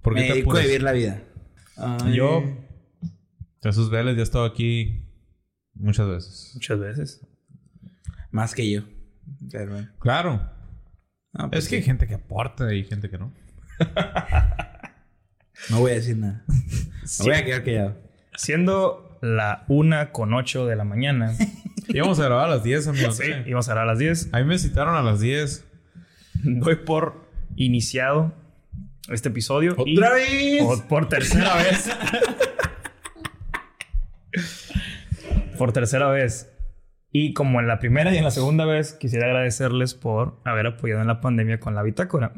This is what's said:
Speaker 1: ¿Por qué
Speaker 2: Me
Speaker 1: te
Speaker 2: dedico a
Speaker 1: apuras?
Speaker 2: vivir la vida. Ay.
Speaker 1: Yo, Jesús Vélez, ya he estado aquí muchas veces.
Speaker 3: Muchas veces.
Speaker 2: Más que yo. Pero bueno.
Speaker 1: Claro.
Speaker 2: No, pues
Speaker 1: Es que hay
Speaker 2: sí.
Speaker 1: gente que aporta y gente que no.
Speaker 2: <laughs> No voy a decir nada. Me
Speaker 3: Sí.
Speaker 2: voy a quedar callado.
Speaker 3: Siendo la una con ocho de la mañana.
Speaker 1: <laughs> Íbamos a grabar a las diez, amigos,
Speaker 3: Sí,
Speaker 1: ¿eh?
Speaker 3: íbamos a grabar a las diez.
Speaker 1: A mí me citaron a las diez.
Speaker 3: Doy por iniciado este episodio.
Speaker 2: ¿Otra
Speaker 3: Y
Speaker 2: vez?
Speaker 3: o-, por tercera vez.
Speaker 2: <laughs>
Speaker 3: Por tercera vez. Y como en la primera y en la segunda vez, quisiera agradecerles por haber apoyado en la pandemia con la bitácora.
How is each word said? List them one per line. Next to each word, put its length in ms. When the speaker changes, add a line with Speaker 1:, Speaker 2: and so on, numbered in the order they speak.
Speaker 1:
¿Por 100
qué 80
Speaker 2:
Me 60
Speaker 1:
te 60
Speaker 2:
dedico 180
a 20
Speaker 1:
apuras? 140
Speaker 2:
vivir 160
la 100
vida. 300
Ay. 380
Speaker 1:
Yo, 280
Jesús 260
Vélez, 260
ya 60
he 20
estado 220
aquí 580
muchas 340
veces. 460
Speaker 3:
Muchas 260
veces. 480
Speaker 2:
Más 220
que 180
yo. 120
Pero 220
bueno. 160
Speaker 1:
Claro. 480
Speaker 2:
No, 160
pues 160
Speaker 1:
Es 40
que 80
hay 40
Speaker 2:
sí. 60
Speaker 1:
gente 200
que 60
aporta 600
y 120
gente 240
que 80
no. 160
Speaker 2:
<laughs> 920
No 120
voy 100
a 40
decir 220
nada. 300
Me 600
Speaker 3:
Sí. 160
Speaker 2:
voy 120
a 100
quedar 180
callado. 320
Speaker 3:
Siendo 840
la 460
una 440
con 220
ocho 320
de 100
la 100
mañana. 480
Speaker 1:
<laughs> 280
Íbamos 300
a 60
grabar 220
a 80
las 80
diez, 240
amigos, 300
Speaker 3:
Sí, 120
Speaker 1:
¿eh? 160
Speaker 3:
íbamos 240
a 40
grabar 160
a 20
las 80
diez. 340
Speaker 1:
A 60
mí 60
me 120
citaron 380
a 80
las 160
diez. 480
Speaker 3:
Doy 340
por 520
iniciado 800
este 200
episodio. 480
Speaker 2:
¿Otra 100
Speaker 3:
Y 80
Speaker 2:
vez? 80
Speaker 3:
o-, 240
por 200
tercera 500
vez. 380
Speaker 2:
<laughs> 40
Speaker 3:
Por 160
tercera 360
vez. 420
Y 220
como 260
en 80
la 120
primera 340
y 40
en 60
la 80
segunda 340
vez, 280
quisiera 340
agradecerles 640
por 520
haber 220
apoyado 340
en 60
la 120
pandemia 400
con 160
la 80
bitácora. 540